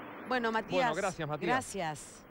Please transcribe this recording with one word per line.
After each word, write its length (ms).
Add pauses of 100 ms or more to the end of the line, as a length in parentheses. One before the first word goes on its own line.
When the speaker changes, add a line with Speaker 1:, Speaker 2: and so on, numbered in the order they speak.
(280)
Speaker 1:
Bueno, 240
Matías. 180
Speaker 2:
Bueno, 240
gracias, 340
Matías. 220
Speaker 1:
Gracias. 800